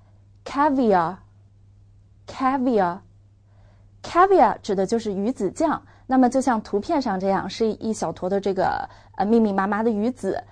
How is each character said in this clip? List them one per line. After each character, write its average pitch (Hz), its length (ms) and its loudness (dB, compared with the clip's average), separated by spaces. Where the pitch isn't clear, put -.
caviar，caviar。 226 720 2
Caviar 339 640 4
指 196 140 -2
的 190 100 0
就 233 100 -2
是 214 160 -4
鱼 196 200 -2
子 190 180 -4
酱， - 320 -2
那 262 100 0
么 254 140 6
就 262 100 0
像 226 220 0
图 - 160 -4
片 277 240 -2
上 196 160 -2
这 196 120 0
样， 190 200 -2
是 226 160 -2
一 220 260 -4
小 170 200 -4
坨 180 180 -6
的 196 100 0
这 196 140 -2
个， 175 340 -2
呃， 190 100 -2
密 233 140 4
密 208 120 2
麻 190 140 0
麻 208 160 -4
的 233 80 0
鱼 214 220 -2
子。 - 280 -6